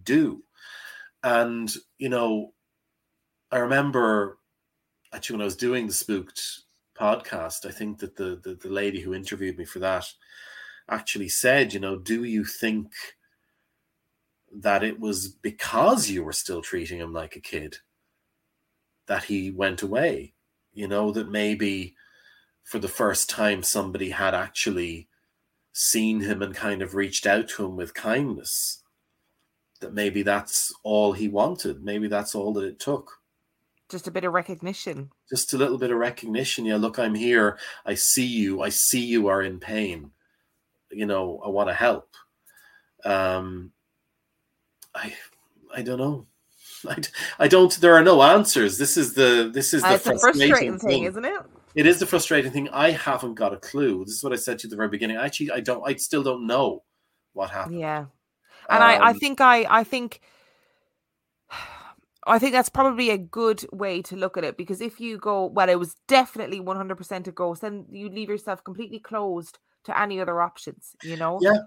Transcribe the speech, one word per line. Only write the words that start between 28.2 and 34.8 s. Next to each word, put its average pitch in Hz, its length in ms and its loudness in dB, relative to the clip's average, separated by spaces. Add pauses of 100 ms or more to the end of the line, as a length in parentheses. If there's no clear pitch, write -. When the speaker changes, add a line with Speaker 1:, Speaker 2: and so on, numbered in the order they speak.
Speaker 1:
that 95 120 -12
maybe 101 300 -2
that's - 580 -2
all 104 320 2
he 107 140 -4
wanted. 101 560 -2
Maybe 104 240 -6
that's 104 260 -4
all 104 200 -4
that 98 120 -4
it - 140 -12
took. 139 400 -8 (680)
Speaker 2:
Just 185 200 -12
a 175 40 -8
bit 185 120 -4
of 175 100 -2
recognition. 175 800 -8 (180)